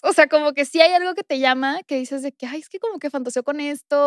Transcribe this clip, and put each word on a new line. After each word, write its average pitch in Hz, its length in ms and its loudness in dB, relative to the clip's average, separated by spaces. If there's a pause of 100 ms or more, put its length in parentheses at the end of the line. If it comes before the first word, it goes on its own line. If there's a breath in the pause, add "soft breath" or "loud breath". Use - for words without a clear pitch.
O 381 100 2
sea, 302 140 6
como 302 260 2
que 277 120 -2
si 330 160 2
hay 330 120 6
algo 359 220 2
que 403 80 -8
te 269 160 -4
llama, 262 480 0
que 285 100 -4
dices 262 260 -6
de 277 80 -6
que, - 160 -14
"Ay, 285 140 -10
es - 80 -20
que 381 100 -14
como 427 200 -6
que 294 100 -6
fantaseo 247 340 -6
con 294 160 -4
esto", 294 480 -4